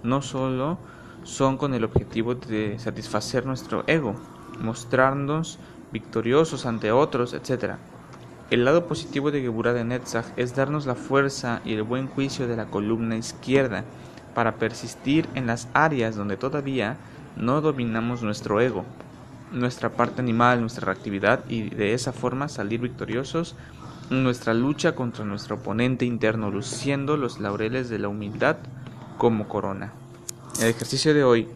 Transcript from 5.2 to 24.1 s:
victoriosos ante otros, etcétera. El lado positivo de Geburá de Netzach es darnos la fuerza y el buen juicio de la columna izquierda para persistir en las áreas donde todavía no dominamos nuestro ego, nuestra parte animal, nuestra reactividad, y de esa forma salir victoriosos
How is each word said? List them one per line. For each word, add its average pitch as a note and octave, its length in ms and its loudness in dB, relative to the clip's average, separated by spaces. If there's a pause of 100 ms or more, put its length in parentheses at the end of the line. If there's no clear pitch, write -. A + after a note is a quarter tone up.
victoriosos B2 720 2
ante A2 260 0
otros, C3 420 4
etcétera. G#2 460 -4 (680)
El A#2+ 140 6
lado E3+ 220 6
positivo D3 460 -2
de C#3+ 80 0
Geburá A#2 320 0
de A#2+ 100 0
Netzach A#2 440 -2 (100)
es B2 180 0
darnos C#3 320 0
la B2 80 0
fuerza C3+ 680 2
y A2+ 100 -2
el G#2+ 80 0
buen B2+ 240 0
juicio C3+ 400 -2
de A#2+ 80 -2
la G#2+ 120 -4
columna A2+ 500 0
izquierda A2+ 680 2 (540)
para A2+ 180 4
persistir C3 800 0
en B2+ 140 -2
las A#2 260 -2
áreas C3+ 400 4
donde G2+ 220 -2
todavía C3+ 600 -2 (380)
no C3 260 2
dominamos A#2+ 640 0
nuestro G#2+ 380 2
ego, A2+ 240 2 (680)
nuestra B2 380 -2
parte A#2+ 320 2
animal, A#2+ 400 6
nuestra A2 260 -4
reactividad, G2 640 2
y A2+ 220 -4
de G#2+ 220 0
esa B2 200 -2
forma B2+ 360 -2
salir A2 320 -4
victoriosos C3 760 -4 (540)